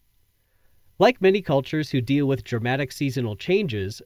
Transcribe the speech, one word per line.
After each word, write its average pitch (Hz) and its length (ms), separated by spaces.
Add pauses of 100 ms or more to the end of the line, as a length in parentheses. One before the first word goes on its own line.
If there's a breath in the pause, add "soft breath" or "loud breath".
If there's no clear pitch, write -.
(1000)
Like 240 220
many 190 220
cultures 143 480
who 135 100
deal 139 260
with 135 160
dramatic 123 480
seasonal 123 460
changes, 117 680